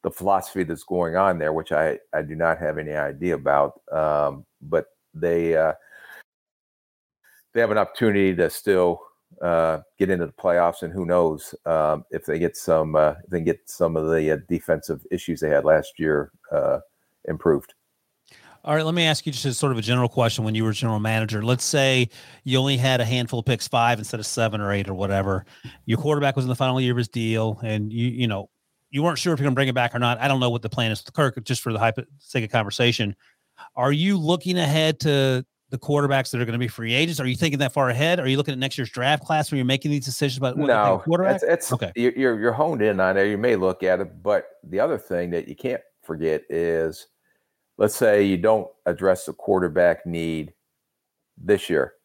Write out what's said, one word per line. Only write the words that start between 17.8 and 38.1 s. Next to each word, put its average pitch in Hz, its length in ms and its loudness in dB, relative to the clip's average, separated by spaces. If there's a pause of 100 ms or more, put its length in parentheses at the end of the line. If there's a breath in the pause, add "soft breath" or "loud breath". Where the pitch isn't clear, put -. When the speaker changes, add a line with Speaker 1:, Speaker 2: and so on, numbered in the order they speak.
Speaker 2:
All 151 100 -2
right, 156 100 0
let 160 80 -2
me 175 120 2
ask 156 200 0
you 156 60 -4
just 127 140 -8
a 131 80 0
sort 135 200 0
of 120 40 -2
a 113 40 -2
general 123 260 2
question. 117 380 0
When 110 100 -2
you 113 80 0
were 110 80 0
general 110 280 -2
manager, 110 440 -2
let's 123 220 0
say 131 440 2 (360 loud breath)
you 131 140 0
only 135 180 0
had 127 240 2
a 113 40 0
handful 120 340 -2
of 107 60 -6
picks, 120 220 -2
five 117 320 2
instead 110 220 -8
of 107 40 -10
seven 110 360 -2
or 101 100 -2
eight 98 160 -2
or 101 60 -6
whatever. 95 520 -2 (400 loud breath)
Your 113 120 0
quarterback 143 400 0
was 131 80 -2
in 127 40 -2
the 127 60 0
final 131 240 0
year 123 140 2
of 120 40 0
his 120 120 -2
deal, 113 540 -2
and 107 280 -4
you, 120 160 -2
you 123 200 -2
know, 104 220 -4 (440)
you 139 80 -2
weren't 165 160 0
sure 175 160 0
if 135 60 -2
you're 143 60 0
gonna 131 100 2
bring 135 120 2
it 127 80 -2
back 120 200 0
or 127 40 -2
not. 120 220 0
I 135 60 0
don't 135 120 2
know 123 120 2
what 120 100 -4
the 110 80 -6
plan 113 220 -2
is 104 120 -6
with - 120 -20
Kirk, 131 280 0
just 127 200 -4
for 117 100 -4
the 107 60 -2
hypo-, 113 260 0 (140)
sake - 260 -4
of 104 60 -10
conversation. 110 640 0 (600 loud breath)
Are 127 160 0
you 185 260 2
looking 180 420 2
ahead 156 420 2
to 135 420 2 (280)
the 131 80 -6
quarterbacks 139 500 0
that 120 100 -4
are 120 60 0
gonna 117 140 -4
be 123 80 -2
free 113 260 -4
agents? 151 260 0
Are 131 60 -2
you 127 100 0
thinking 147 240 0
that 135 140 0
far 135 160 2
ahead? 156 300 0